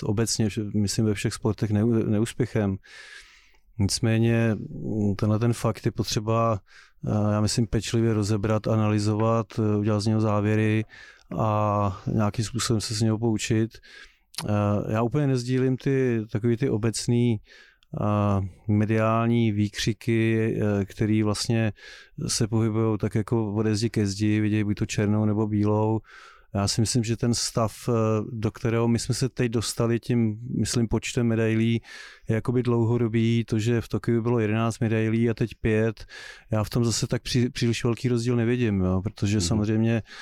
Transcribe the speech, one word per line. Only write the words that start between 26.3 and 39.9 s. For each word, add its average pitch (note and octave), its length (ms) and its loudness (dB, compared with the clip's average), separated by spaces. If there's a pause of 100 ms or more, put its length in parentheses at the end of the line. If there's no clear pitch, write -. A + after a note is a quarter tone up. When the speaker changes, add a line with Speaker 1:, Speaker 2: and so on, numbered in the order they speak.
Speaker 1:
Já G2+ 140 0
si - 120 0
myslím, A2+ 240 2
že A2+ 120 -2
ten A#2+ 180 0
stav, - 540 -4
eh, B2 40 0 (400)
do A2 180 -2
kterého A#2 380 0
my A#2 100 2
jsme - 160 -2
se C3 140 -2
teď B2 240 -2
dostali A#2 480 0
tím, A2+ 380 0 (220)
myslím, A2+ 280 0
počtem A#2 380 -2
medailí, A2+ 460 2 (560)
je A2 60 0
jakoby A#2+ 280 0
dlouhodobý. A#2 840 2
To, A2+ 140 -2
že A#2 220 0
v - 80 -10
Tokiu A2+ 340 0
bylo A#2+ 160 0
jedenáct A2+ 400 0
medailí A2+ 520 2
a A2+ 40 -2
teď A#2 160 -2 (100)
pět, A2 440 0 (460)
já G#2+ 140 0
v - 60 -8
tom A#2+ 140 0
zase A#2 220 0
tak A#2 160 -4
pří-, B2 280 0
příliš A#2 340 -2
velký A#2+ 240 0
rozdíl A#2+ 280 0
nevidím, A#2 440 2
jo, F#2 220 2
protože G#2 340 -2
Speaker 2:
Mhm. F#2+ 100 0
Speaker 1:
samozřejmě, A2 560 0 (200)